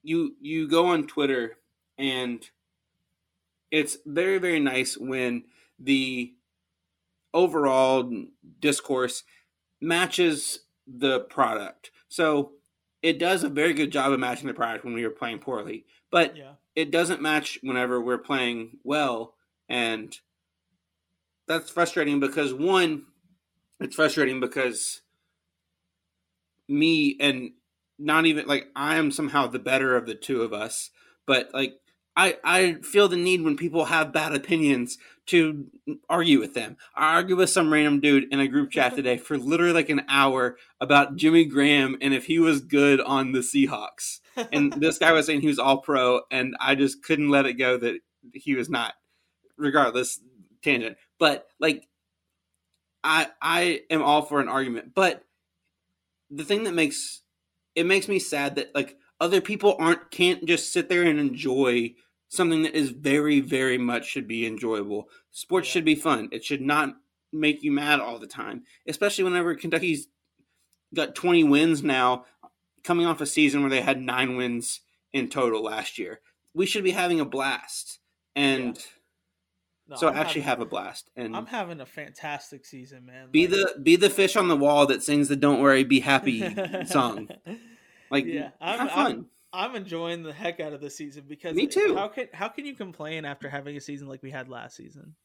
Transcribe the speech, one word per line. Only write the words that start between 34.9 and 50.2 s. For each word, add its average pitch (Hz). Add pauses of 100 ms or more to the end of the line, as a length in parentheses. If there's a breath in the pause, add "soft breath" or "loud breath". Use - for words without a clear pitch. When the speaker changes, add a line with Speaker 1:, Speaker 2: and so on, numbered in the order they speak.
Speaker 1:
to 156 (420)
argue 165
with 139
them. 110 (180 loud breath)
I 160
argued 180
with 180
some 160
random 151
dude 139
in 139
a 135
group 139
chat 127
Speaker 2:
<laughs> -
Speaker 1:
today 127
for 135
literally, 165
like, 165
an 147
hour 131 (240 loud breath)
about 139
Jimmy 165
Graham 139
and 139
if 127
he 160
was 160
good 143
on 135
the 131
Seahawks. 127 (320 loud breath)
And 143
Speaker 2:
<laughs> 135
Speaker 1:
this 160
guy 165
was 156
saying 147
he 151
was 139
all 135
pro, 127
and 131
I 135
just 135
couldn't 147
let 139
it 127
go 127
that 117 (320)
he 135
was 123
not. 117 (640)
Regardless, 135 (420)